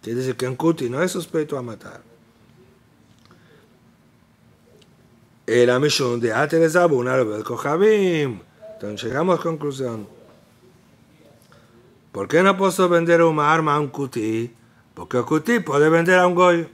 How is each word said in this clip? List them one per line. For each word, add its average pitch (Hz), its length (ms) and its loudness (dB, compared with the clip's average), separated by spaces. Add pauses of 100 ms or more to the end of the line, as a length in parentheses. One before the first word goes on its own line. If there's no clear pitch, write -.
Quiere 117 160 -6
decir 127 180 -6
que 127 100 -4
un 127 80 -6
cuti 160 360 -2
no 135 120 -4
es 185 80 -2
suspeito 160 460 -6
a 127 60 -8
matar. - 400 -16 (3500)
El 120 240 4
amishun 127 500 0
de 117 100 0
Ater 151 380 2
Zabun 156 400 2
al 131 160 0
Bel 107 180 -6
Kohabim. 156 1000 0 (320)
Entonces 104 300 -12
llegamos 165 360 -2
a - 20 -14
conclusión. 135 640 -6 (2000)
¿Por 98 160 -8
qué 165 140 2
no 190 160 2
puedo 185 320 2
vender 170 320 4
una 156 320 2
arma 156 220 0
a 151 40 0
un 147 80 -4
cuti? 120 680 -6 (380)
Porque - 240 -8
el 120 80 0
cuti 156 360 0
puede 151 280 2
vender 170 300 4
a 180 80 4
un 180 80 0
goy. 175 400 2